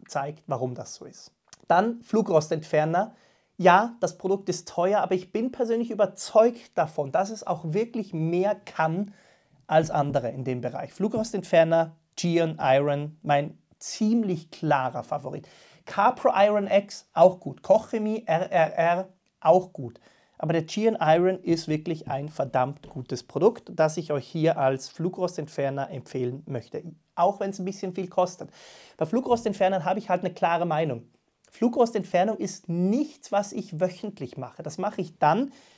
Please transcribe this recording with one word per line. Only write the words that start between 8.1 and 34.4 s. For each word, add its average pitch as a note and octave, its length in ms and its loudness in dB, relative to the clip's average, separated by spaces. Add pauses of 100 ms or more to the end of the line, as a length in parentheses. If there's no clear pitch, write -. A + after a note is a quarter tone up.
mehr F3 400 0
kann F3+ 580 -4 (540)
als D#3+ 240 2
andere C#3+ 400 0
in C3 140 -10
dem B2 160 -4
Bereich. B2+ 320 -8
Flugrostentferner, F3 1040 0 (200)
Geon E3 440 0
Iron, C#3+ 600 2
mein D3 360 0 (200)
ziemlich G#3+ 720 -2
klarer C3 540 -2
Favorit. C#3+ 440 -8 (380)
Capro A#3+ 480 2
Iron G3+ 320 4
X, - 480 -2
auch F3+ 260 6
gut. - 220 -12
Kochchemie, A3 640 0
R E3+ 260 -2
R D#3+ 240 2
R, F3 320 0 (320)
auch F3+ 320 4
gut. A#2+ 280 -12 (360)
Aber D#3 160 -2
der E3 100 2
Geon G#3 380 0
Iron F3 420 4
ist E3 240 0
wirklich D#3 420 -4
ein C#3+ 200 -6
verdammt C3+ 600 -2
gutes B2+ 320 -8
Produkt, G3+ 520 0
das D#3 220 2
ich D#3+ 160 -6
euch C#3 160 -4
hier D#3+ 300 0
als C3+ 300 0
Flugrostentferner D#3 1000 -6
empfehlen C3 560 -8
möchte. D3+ 380 -10 (300)
Auch G3 260 2
wenn G3 100 -4
es G3 80 -12
ein F#3 60 -8
bisschen F#3+ 300 -8
viel F#3 140 -8
kostet. F3+ 420 -4 (460)
Bei D#3 100 -2
Flugrostentfernern G#3 800 0
habe F#3 140 0
ich - 120 -8
halt F#3 140 0
eine F3 100 -4
klare E3+ 320 0
Meinung. D3+ 380 -2 (460)
Flugrostentfernung A3+ 840 0
ist - 320 -8
nichts, F#3+ 640 -2
was G3+ 200 0
ich E3 280 -8
wöchentlich F3+ 560 -6
mache. B2+ 260 -14